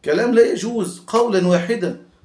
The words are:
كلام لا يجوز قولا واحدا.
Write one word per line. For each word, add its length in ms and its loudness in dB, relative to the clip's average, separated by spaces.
كلام 280 0
لا 180 4
يجوز 560 -6
قولا 400 2
واحدا. 540 -2